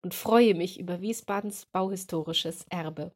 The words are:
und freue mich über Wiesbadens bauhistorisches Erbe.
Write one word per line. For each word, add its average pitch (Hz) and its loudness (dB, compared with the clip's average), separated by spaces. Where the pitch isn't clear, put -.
und 180 -6
freue 220 6
mich 170 -4
über 175 -6
Wiesbadens 202 -6
bauhistorisches 170 -4
Erbe. 160 -6